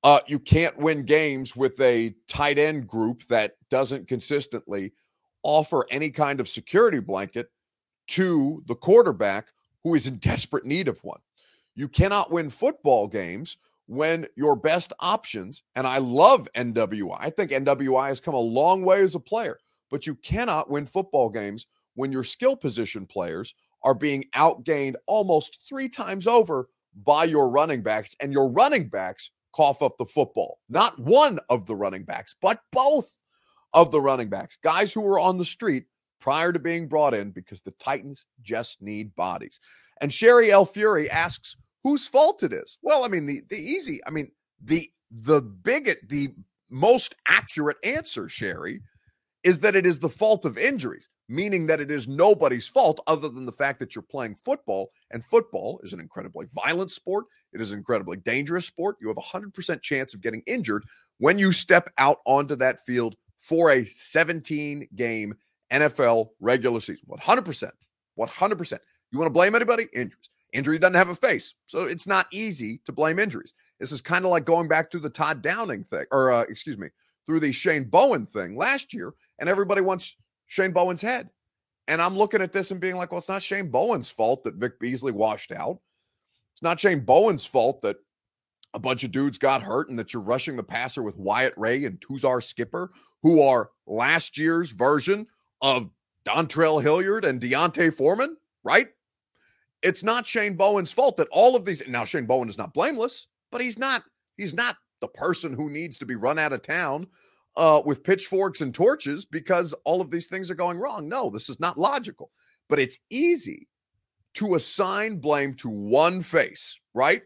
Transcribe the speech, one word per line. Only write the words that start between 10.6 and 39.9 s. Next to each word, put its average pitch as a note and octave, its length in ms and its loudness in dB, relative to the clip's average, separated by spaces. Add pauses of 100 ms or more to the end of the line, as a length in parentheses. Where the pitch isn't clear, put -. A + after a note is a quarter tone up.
need D#3 240 -2
of - 160 -8
one. - 160 -14 (540)
You C#3+ 120 -8
cannot G3 460 2
win D#3+ 180 -2
football B2+ 580 2
games G2 500 -8 (280)
when D#3 400 -2 (100)
your C#3+ 200 2
best D#3 440 -2
options, C#3 600 -4 (140)
and C3 100 -2
I C3 120 0
love D3 560 6
N A#2+ 180 -4
W G#2+ 380 -2
I. F#2 160 -8
I D#3+ 40 -4
think D#3+ 220 -4
N C3+ 120 -2
W C3+ 300 2
I C3 140 2
has C3+ 120 -4
come D#3+ 140 -6
a B2+ 60 0
long D3 420 2
way F#3+ 200 4
as F#3 120 2
a E3 60 -6
player, A3 380 -6 (320)
but C3+ 160 -6
you D3+ 80 -6
cannot G3 560 -2
win C#3+ 160 -4
football D3 420 0
games G#2+ 380 -8 (280)
when C3+ 160 -4
your C3 140 -4
skill C4 320 0
position A2 480 -6
players F2 500 -8 (280)
are C3 120 2
being C#3 300 -4 (100)
outgained C#3 600 0 (120)
almost F#3+ 520 0 (100)
three C4+ 220 -8
times F#3+ 360 -8
over F3 440 2 (320)
by D3 220 4
your D3 260 4
running C#3 320 2
backs, G#2+ 380 -4
and C#3+ 120 -6
your C#3 160 2
running G3+ 400 2
backs F#2 420 -8 (220)
cough C#3+ 300 2
up C3+ 160 0
the A#2 80 -4
football. - 640 -2
Not F#3+ 320 2
one A#3 480 4
of A#2 180 0
the A2 80 -6
running G2 300 -6
backs, - 360 -14
but G#3+ 200 0 (100)
both C4+ 480 0 (540)
of D#3 180 8
the D3+ 100 2
running C3 280 0
backs, F#2+ 340 -10
guys F3+ 300 0
who A3 80 -4
were G3 180 2
on F3+ 200 2
the F3 60 -2
street D#3+ 420 -4 (340)
prior D#3+ 320 0
to E3+ 80 -2
being E3+ 260 -4
brought C#3+ 280 2
in, G2+ 180 -6
because F#2 280 -18
the F#2+ 120 -16
Titans C3+ 540 -8 (160)
just A2+ 380 -8
need G#2 360 -12
bodies. F2 420 -8 (420)